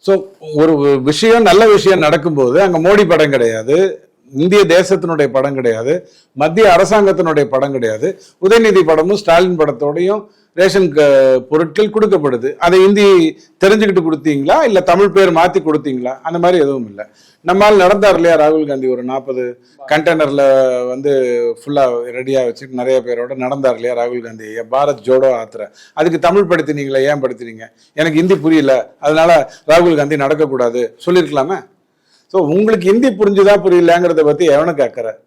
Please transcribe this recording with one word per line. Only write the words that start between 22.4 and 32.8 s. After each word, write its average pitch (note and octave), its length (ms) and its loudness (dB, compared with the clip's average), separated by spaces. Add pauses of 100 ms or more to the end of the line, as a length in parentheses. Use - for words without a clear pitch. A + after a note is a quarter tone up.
வச்சுட்டு B2 300 -8
நிறைய B2+ 300 -2
பேரோட A#2+ 340 -8
நடந்தார் B2+ 400 -4
இல்லையா A#2+ 200 -6
ராகுல் A#2+ 260 -6
காந்தி A2+ 240 -18
ஐயா? A2 160 -12
பாரத் C3 420 -4
ஜோடோ C3 260 2
யாத்திரை, A2+ 380 -8 (260)
அதுக்கு D#3+ 260 -2
தமிழ் F3 300 0
படுத்தினீங்களே, C#3+ 540 -2
ஏன் C#3+ 180 -2
படுத்துறீங்க? A#2 420 -10 (300)
"எனக்கு D#3 260 -2
ஹிந்தி F#3 160 2
புரியல, C#3+ 640 0
அதனால D#3+ 320 2 (360)
ராகுல் E3+ 280 4
காந்தி D3 200 -2
நடக்கக்கூடாது" C3 720 -2 (100)
சொல்லியிருக்கலாமே. D#3+ 640 -2 (760)
So, F#3 80 0
உங்களுக்கு F#3+ 500 0